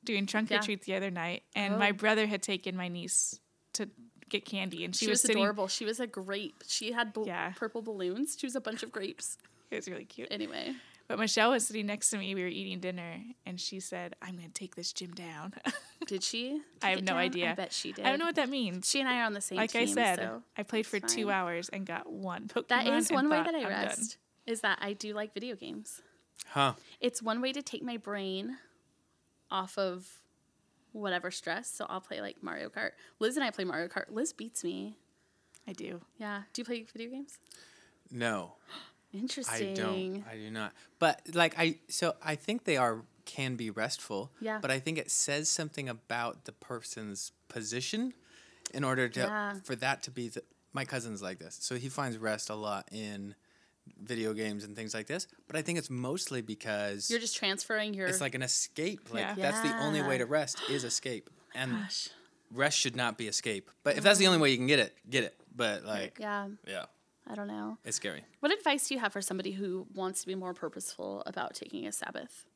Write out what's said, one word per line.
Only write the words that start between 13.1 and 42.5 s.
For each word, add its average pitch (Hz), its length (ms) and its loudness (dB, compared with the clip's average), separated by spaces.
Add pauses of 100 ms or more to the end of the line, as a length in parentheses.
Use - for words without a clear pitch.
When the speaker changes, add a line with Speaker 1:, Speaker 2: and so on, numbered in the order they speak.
Speaker 1:
and 180 140 -8
she 190 200 -4
said, 175 420 -8
"I'm 185 140 -8
gonna 170 140 -12
take 185 260 -10
this 175 180 -4
gym 180 200 -8
down." 170 400 -10 (120)
<laughs> - 420 -6
Speaker 2:
Did 196 160 -2
she 262 380 -2 (200)
Speaker 1:
I 190 80 4
have 185 100 4
Speaker 2:
take 190 40 -2
it - 20 0
Speaker 1:
no 185 80 4
Speaker 2:
down? 170 40 4
I 175 80 6
Speaker 1:
idea. 175 300 2
Speaker 2:
bet 190 180 -4
she - 160 -4
Speaker 1:
I 190 40 -8
don't 202 200 -2
Speaker 2:
did. 285 60 2
Speaker 1:
know 339 60 2
what 339 100 2
that 285 140 4
means. 208 400 0
Speaker 2:
She 277 100 4
and 269 80 2
I 247 120 4
are 233 60 4
on 214 80 2
the 202 80 -4
same - 160 -2
Speaker 1:
Like 220 180 2
I 233 100 4
Speaker 2:
team, 202 80 2
Speaker 1:
said, 202 260 6
Speaker 2:
so 226 240 -4 (140)
Speaker 1:
I 208 60 -2
played 214 240 0
for 208 100 -2
Speaker 2:
it's - 160 0
Speaker 1:
two 220 140 2
Speaker 2:
fine. 202 60 2
Speaker 1:
hours 175 360 0
and 196 160 -4
got - 260 -6
one 190 360 -6
Pokemon - 220 -2
Speaker 2:
That 247 180 6
is 302 220 4
Speaker 1:
and 339 60 4
Speaker 2:
one 277 140 6
way 302 80 6
Speaker 1:
thought, 320 140 4
Speaker 2:
that 330 40 0
I 311 80 2
Speaker 1:
"I'm 202 60 0
done." 196 180 2
Speaker 2:
rest, 226 300 -4 (300)
is 226 140 -2
that 196 200 2
I 202 120 -2
do 208 200 -6
like 214 200 -4
video 226 220 -6
games. - 460 -10 (460)
Speaker 3:
Huh. 139 260 4 (260)
Speaker 2:
It's 240 220 0
one 226 200 0
way 262 120 0
to 285 80 -4
take - 220 -8
my 240 140 -4
brain 202 600 -4 (960)
off 185 260 -2
of 185 440 -2 (720)
whatever 185 380 0
stress. 185 400 -4
So - 160 -4
I'll - 140 -4
play, - 200 -8
like, - 200 -8
Mario - 280 -6
Kart. - 220 -4 (280)
Liz 247 180 4
and 285 80 4
I 233 60 4
play 202 120 -2
Mario 170 240 0
Kart. - 220 -4
Liz 247 240 -2
beats - 300 -8
me. 190 340 -4 (720)
Speaker 1:
I 202 60 -8
do. 170 280 -8 (160)
Speaker 2:
Yeah. 208 260 -6 (100)
Do 247 80 -4
you 233 40 -4
play 233 260 -4
video 233 200 -8
games? 277 260 -10 (720)
Speaker 3:
No. 113 440 0 (300)
Speaker 2:
<gasps> - 300 -20
Interesting. 226 640 -2
Speaker 3:
I 196 40 0
don't. 190 480 -2
I 113 60 -10
do 107 160 -8
not. 110 220 -4 (260)
But, 156 220 6 (120)
like, 170 240 6
I, 165 220 2 (100)
so - 340 2
I 156 120 0
think 214 280 -2